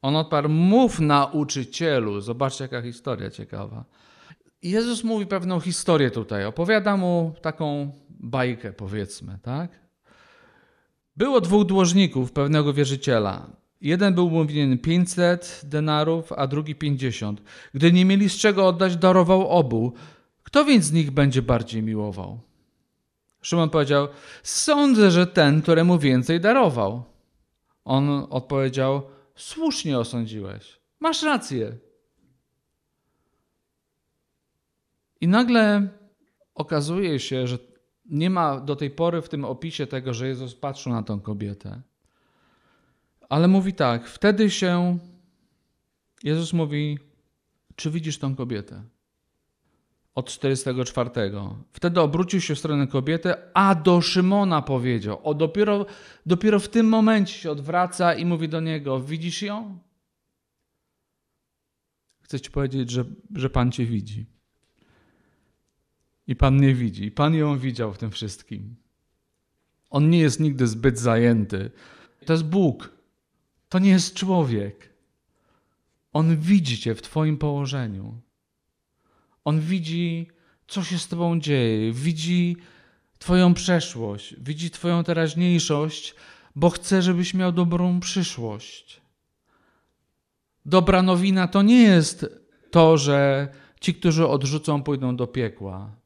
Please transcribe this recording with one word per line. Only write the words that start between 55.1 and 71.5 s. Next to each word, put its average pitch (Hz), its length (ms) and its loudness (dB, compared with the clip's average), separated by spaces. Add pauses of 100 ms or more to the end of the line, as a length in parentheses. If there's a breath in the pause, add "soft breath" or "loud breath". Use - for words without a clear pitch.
O, 151 100 -2
dopiero, 202 520 0 (400 loud breath)
dopiero 196 340 2
w 202 100 -8
tym 226 200 4
momencie 220 440 4
się 165 180 -8
odwraca 170 640 -2
i - 120 -4
mówi 165 240 -2
do 160 120 -4
niego: 143 400 -4
„Widzisz 160 400 -8
ją?” 196 380 -10 (2500)
Chcę - 180 -10
ci - 120 -18
powiedzieć, 131 400 -4
że, 123 140 -2 (300)
że 131 140 -4
Pan 127 220 0
cię 123 140 -4
widzi. 107 400 -8 (2000)
I - 60 -2
Pan 135 220 4
mnie 139 160 6
widzi. 104 320 -4
I 104 60 -8
Pan 151 240 0
ją 147 240 0
widział 117 340 -6
w 92 40 -14
tym 110 140 -8
wszystkim. 104 640 -12 (1120)
On 147 200 2
nie 170 100 4
jest 151 200 2
nigdy 135 280 0
zbyt 113 320 0
zajęty. 113 720 2 (540 soft breath)